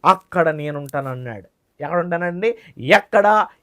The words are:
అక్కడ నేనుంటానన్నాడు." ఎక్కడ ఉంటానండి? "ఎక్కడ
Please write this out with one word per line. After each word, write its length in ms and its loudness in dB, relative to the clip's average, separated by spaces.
అక్కడ 440 2
నేనుంటానన్నాడు." 1000 -8
ఎక్కడ 140 -2
ఉంటానండి? 520 -2
"ఎక్కడ 680 2